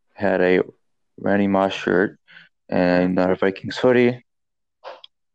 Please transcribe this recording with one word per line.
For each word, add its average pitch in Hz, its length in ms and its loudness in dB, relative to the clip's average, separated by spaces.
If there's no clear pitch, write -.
had 95 280 -2
a 90 200 2
Randy 101 300 0
Moss 95 260 0
shirt 95 460 -2
and 90 480 0
another 92 180 0
Vikings 95 420 -4
hoodie 123 460 2